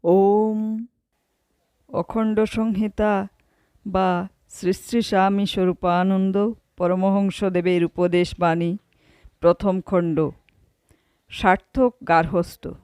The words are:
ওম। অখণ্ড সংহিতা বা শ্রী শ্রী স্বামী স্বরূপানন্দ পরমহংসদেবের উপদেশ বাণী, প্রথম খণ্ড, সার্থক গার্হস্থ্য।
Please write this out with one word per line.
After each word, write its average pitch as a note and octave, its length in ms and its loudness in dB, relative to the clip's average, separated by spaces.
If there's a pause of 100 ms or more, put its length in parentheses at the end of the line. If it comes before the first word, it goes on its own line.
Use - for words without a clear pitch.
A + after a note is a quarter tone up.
(140)
ওম। G#3 460 2 (1300)
অখণ্ড A3 480 -2 (180)
সংহিতা G#3+ 580 -2 (720)
বা F#3 240 0 (440)
শ্রী F3+ 200 -2
শ্রী - 280 -2
স্বামী G3+ 440 2
স্বরূপানন্দ F#3+ 920 0 (420)
পরমহংসদেবের F#3 1040 0
উপদেশ F3 460 0 (100)
বাণী, E3+ 320 0 (680)
প্রথম F#3 420 2
খণ্ড, E3+ 360 -2 (1120)
সার্থক A#3+ 600 0 (160)
গার্হস্থ্য। E3 640 -2 (140)